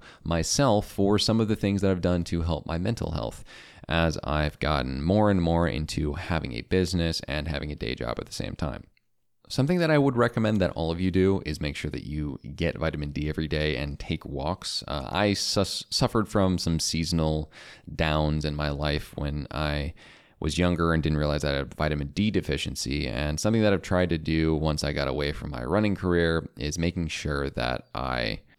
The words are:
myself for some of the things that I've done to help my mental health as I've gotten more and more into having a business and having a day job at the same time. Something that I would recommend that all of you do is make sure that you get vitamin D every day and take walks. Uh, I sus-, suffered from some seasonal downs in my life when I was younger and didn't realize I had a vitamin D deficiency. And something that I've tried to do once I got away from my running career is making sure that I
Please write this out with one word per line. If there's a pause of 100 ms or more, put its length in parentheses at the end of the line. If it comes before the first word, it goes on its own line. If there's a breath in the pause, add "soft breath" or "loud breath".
(240 loud breath)
myself
for
some
of
the
things
that
I've
done
to
help
my
mental
health (460 loud breath)
as
I've
gotten
more
and
more
into
having
a
business
and
having
a
day
job
at
the
same
time. (680)
Something
that
I
would
recommend
that
all
of
you
do
is
make
sure
that
you (160)
get
vitamin
D
every
day
and
take
walks.
Uh,
I
sus-,
suffered
from
some
seasonal (440 loud breath)
downs
in
my
life
when
I (440 loud breath)
was
younger
and
didn't
realize
I
had
a
vitamin
D
deficiency.
And
something
that
I've
tried
to
do
once
I
got
away
from
my
running
career
is
making
sure
that
I (180 soft breath)